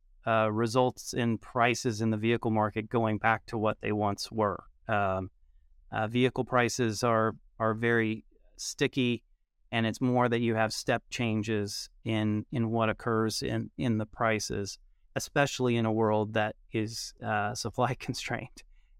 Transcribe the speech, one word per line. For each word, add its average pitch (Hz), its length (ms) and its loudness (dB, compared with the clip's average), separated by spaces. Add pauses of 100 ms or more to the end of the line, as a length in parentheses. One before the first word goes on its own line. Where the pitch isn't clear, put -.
(260)
uh, 110 240 4
results 117 640 0
in 117 240 0
prices 120 640 0
in 113 100 2
the 110 60 2
vehicle 113 340 0
market 107 380 0
going 110 300 0
back 110 280 0
to 120 100 -6
what 107 240 0
they 110 120 -2
once 104 400 -2
were. 107 320 0 (240)
Um, 95 420 0 (600)
uh, 107 160 -2
vehicle 123 360 2
prices 120 600 0
are, 113 320 2 (240)
are 110 120 2
very 113 520 0 (320)
sticky, 123 680 0 (480)
and 113 160 0
it's 107 140 -2
more 123 280 4
that 117 120 2
you 113 160 2
have 110 160 2
step - 360 -2
changes 110 800 -2 (160)
in, 107 460 0
in 113 200 -2
what 113 180 2
occurs 110 540 0
in, 113 360 -4
in 120 200 0
the 107 80 -4
prices, 107 720 -2 (360)
especially 131 600 0
in 117 100 2
a 110 60 2
world 107 420 2
that 107 220 -2 (160)
is, 113 420 -6 (100)
uh, 107 300 -2
supply 120 400 -2
<laughs> - 60 -8
constrained. - 640 -8 (360)